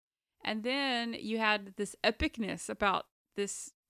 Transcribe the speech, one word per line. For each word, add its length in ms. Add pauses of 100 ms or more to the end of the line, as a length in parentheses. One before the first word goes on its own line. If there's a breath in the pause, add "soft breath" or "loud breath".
(440)
And 200
then 560
you 200
had 380
this 260
epicness 680
about 360 (300)
this, 360 (180)